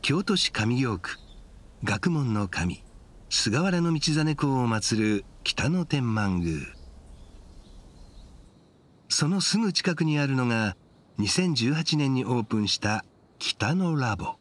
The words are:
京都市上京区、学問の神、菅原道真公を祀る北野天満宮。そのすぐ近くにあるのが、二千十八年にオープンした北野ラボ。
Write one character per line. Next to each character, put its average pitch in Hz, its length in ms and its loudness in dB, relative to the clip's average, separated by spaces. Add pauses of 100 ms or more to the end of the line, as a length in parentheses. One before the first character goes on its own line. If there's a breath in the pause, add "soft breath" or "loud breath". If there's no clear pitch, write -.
京 165 180 2
都 196 140 0
市 - 160 0
上 113 260 0
京 117 220 0
区、 - 180 -10 (680)
学 - 260 0
問 135 220 0
の 104 160 0
神、 - 340 -4 (460)
菅 - 300 0
原 180 220 2
道 170 120 2
真 156 420 0
公 143 200 0
を 123 120 2
祀 110 320 0
る 107 260 2 (200)
北 - 240 -2
野 175 160 0
天 123 280 0
満 98 280 0
宮。 80 180 -2 (2500)
そ 151 220 2
の 190 100 2
す - 180 2
ぐ 220 140 4
近 170 240 0
く 165 80 0
に 151 160 2
あ 143 80 2
る 135 80 2
の 127 100 2
が、 113 300 2 (420)
二 104 120 0
千 180 260 2
十 120 180 2
八 160 220 0
年 139 180 2
に 127 120 0
オ 120 160 0
ー - 20 -4
プ 110 140 -2
ン 104 100 2
し - 120 -2
た 104 260 -2 (340)
北 - 360 -2
野 175 220 0
ラ 113 200 0
ボ。 - 240 -8